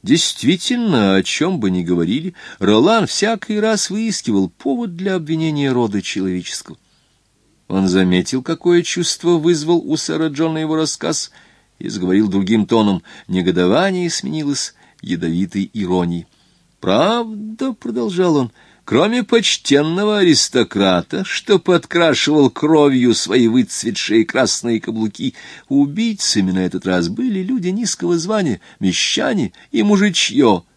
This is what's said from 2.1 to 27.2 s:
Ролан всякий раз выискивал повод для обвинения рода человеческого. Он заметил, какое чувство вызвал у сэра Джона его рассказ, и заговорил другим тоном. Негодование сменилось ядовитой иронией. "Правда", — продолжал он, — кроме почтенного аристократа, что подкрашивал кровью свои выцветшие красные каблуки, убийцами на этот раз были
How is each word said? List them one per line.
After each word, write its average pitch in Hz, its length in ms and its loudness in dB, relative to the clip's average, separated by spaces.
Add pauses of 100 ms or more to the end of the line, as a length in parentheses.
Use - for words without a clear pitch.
Ролан 135 480 4
всякий 208 540 -2
раз 220 280 0
выискивал 175 600 -2
повод 240 480 -4
для 190 180 -4
обвинения 156 560 -2
рода 110 300 0
человеческого. - 760 -6 (920)
Он 95 180 0
заметил, 92 560 2
какое 170 400 0
чувство 170 540 -2
вызвал 160 400 2
у 156 180 -2
сэра 160 320 -4
Джона 156 300 -2
его 156 180 -2
рассказ, 160 560 -4 (480)
и - 80 -10
заговорил 95 400 0
другим 98 380 0
тоном. 104 380 0 (260)
Негодование 92 800 0
сменилось 147 680 -6 (260)
ядовитой 87 720 -4
иронией. 87 540 -2 (540)
"Правда", — 220 1000 -2
продолжал 196 560 -2
он, — 127 160 0 (320)
кроме 214 400 0
почтенного 196 960 0
аристократа, 117 1040 2
что - 360 0
подкрашивал 156 880 2
кровью 139 640 4
свои 113 340 2
выцветшие 110 800 0
красные 120 560 -2
каблуки, 113 520 -6 (360)
убийцами 143 840 0
на 92 80 0
этот 90 260 -2
раз 90 220 0
были 208 340 -2